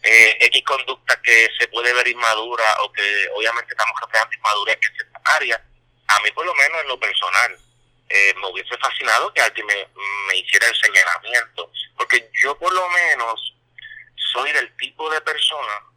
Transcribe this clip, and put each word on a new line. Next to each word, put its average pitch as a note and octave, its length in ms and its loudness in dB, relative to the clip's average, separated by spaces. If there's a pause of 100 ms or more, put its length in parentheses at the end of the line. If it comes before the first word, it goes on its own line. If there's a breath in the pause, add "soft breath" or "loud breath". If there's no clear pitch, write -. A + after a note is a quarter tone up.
eh, A2+ 380 6
X B2+ 220 4
conducta C3 560 -2
que A2+ 280 4 (100)
se A#2+ 100 0
puede A#2+ 240 0
ver B2 160 2
inmadura A#2 560 -2 (200)
o G#2 80 -8
que G2+ 420 0
obviamente A2+ 380 -2
estamos G#2+ 280 -2
reflejando A2+ 360 0
inmadurez G#2+ 440 -2
en - 140 -4
ciertas - 280 -14 (120)
áreas? A#2 260 -2 (460)
A G#2 140 2
mí, G#2+ 100 0
por D#3+ 160 -8
lo F3 80 -4
menos D3+ 280 2
en C#3+ 60 -8
lo B2+ 120 -6
personal, G2 580 -2 (500)
eh, G2 320 2
me G2+ 60 -6
hubiese F#2+ 320 -8
fascinado C3 560 0
que C#3+ 80 4
alguien A2 240 -2
me, G#2 80 2 (540)
me F#2+ 100 0
hiciera G2+ 300 2
el A2+ 80 0
señalamiento, F#2+ 960 0 (260 loud breath)
porque A#2+ 340 0 (120)
yo C#3 160 0
por F3+ 140 0
lo F#3 160 -2
menos D3 680 -2 (760 loud breath)
soy C#3 200 -4
del C#3 240 -2
tipo - 340 -8
de D#3 120 -2
persona D3 600 -4 (140)